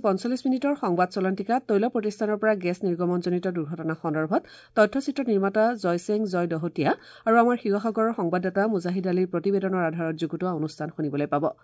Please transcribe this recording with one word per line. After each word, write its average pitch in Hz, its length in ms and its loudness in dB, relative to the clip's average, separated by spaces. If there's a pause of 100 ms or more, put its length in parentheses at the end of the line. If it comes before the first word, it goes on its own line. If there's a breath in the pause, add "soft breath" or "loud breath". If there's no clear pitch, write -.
পঞ্চল্লিছ 233 400 0
মিনিটৰ 269 360 0
সংবাদ 180 340 2
চলন্তিকাত 196 540 0
তৈল 208 240 4
প্ৰতিষ্ঠানৰ 214 480 -2
পৰা 220 120 4 (100)
গেছ 175 140 -2 (100)
নিৰ্গমনজনিত 180 580 0 (120)
দুৰ্ঘটনা 160 440 -4
সন্দৰ্ভত 160 400 0 (360 loud breath)
তথ্যচিত্ৰ 262 540 2
নিৰ্মাতা 196 320 2 (200)
জয়সেং 175 360 0 (140)
জয় 175 140 0
দহতীয়া 165 440 -2 (340 loud breath)
আৰু 226 180 4
আমাৰ 247 180 4
শিৱসাগৰৰ 208 580 0
সংবাদদাতা 180 440 0 (100)
মুজাহিদ 180 380 -2
আলীৰ 180 220 2
প্ৰতিবেদনৰ 190 560 0
আধাৰত 165 320 -2
যুগুতোৱা 170 380 -2
অনুষ্ঠান 151 360 -6
শুনিবলৈ 147 380 -2
পাব। 143 100 0 (200 soft breath)